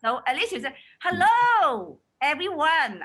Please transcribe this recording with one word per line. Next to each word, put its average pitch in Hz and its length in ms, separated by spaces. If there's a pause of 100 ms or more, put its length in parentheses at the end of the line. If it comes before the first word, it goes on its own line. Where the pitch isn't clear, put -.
So 240 240
at 254 80
least 415 160
you 302 100
say, 269 140 (260)
Hello, 359 960 (220)
everyone. 302 840